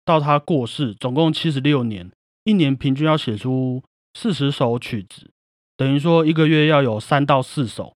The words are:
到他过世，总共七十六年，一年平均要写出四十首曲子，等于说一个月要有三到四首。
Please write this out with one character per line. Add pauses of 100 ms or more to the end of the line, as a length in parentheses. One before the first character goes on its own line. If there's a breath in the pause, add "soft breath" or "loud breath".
到
他
过
世，
总
共
七
十
六
年， (340)
一
年
平
均
要
写
出 (340)
四
十
首
曲
子， (460)
等
于
说
一
个
月
要
有
三
到
四
首。